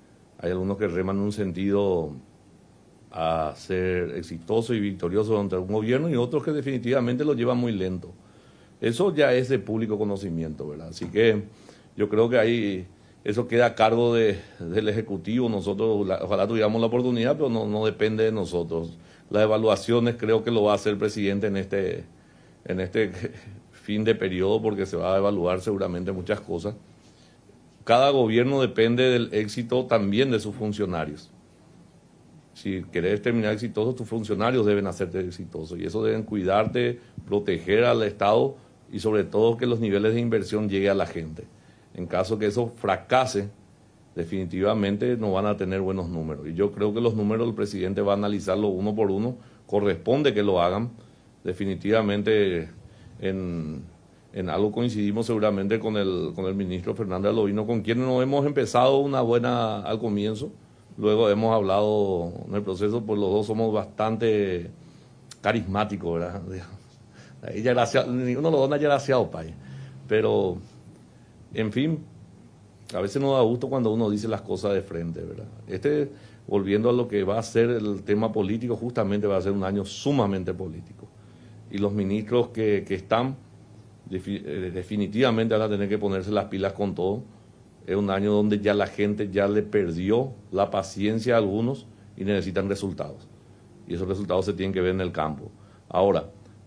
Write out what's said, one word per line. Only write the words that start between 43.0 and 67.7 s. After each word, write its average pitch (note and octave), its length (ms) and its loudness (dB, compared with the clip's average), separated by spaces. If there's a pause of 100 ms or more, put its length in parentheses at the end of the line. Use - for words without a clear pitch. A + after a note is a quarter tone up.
definitivamente G2 1000 0
no G#2+ 140 -2
van F#2+ 140 2
a G#2 120 0
tener F#2+ 240 -2
buenos F#2 280 -2
números. D#2 380 -6
Y E2 60 -6
yo G2+ 180 2
creo G#2 220 -2
que A2+ 80 -2
los A2+ 140 2
números A2 320 0
el A2+ 60 -2
presidente G2+ 480 -2
va G2+ 120 2
a - 20 2
analizarlo G2+ 520 0
uno G2+ 260 -2
por G#2 180 2
uno, A2+ 260 -2 (280)
corresponde G#2 680 2
que G#2 100 2
lo F#2 180 2
hagan. G#2 300 0 (520)
Definitivamente G2 1300 0 (500)
en, E2+ 640 -4 (500)
en F#2 160 -6
algo G2+ 220 0
coincidimos G#2+ 540 -2
seguramente G#2+ 540 0
con G#2+ 180 -2
el, F2+ 380 -2
con F#2+ 100 -4
el F#2+ 80 -2
ministro F#2+ 420 -4
Fernández G2+ 360 -2
Alovino, G#2+ 340 0
con A2+ 160 -2
quien A2+ 180 0
no B2+ 220 2
hemos C#3 240 2
empezado C3+ 540 4
una C#3 220 0
buena A#2 600 0
al G#2+ 180 -4
comienzo. G#2+ 520 -2 (460)
Luego G#2+ 320 4
hemos A2 260 4
hablado G2 800 2 (140)
en G2 80 -6
el G#2 60 0
proceso, G#2 440 -2
pues G#2+ 140 -2
los F#2+ 120 2
dos G#2 160 2
somos A2 260 0
bastante G#2 960 0 (720)
carismáticos, F2+ 800 0
¿verdad? F2+ 280 -6
<laughs> F#2 340 -12 (600)
Ahí - 220 -6
ya B2 100 4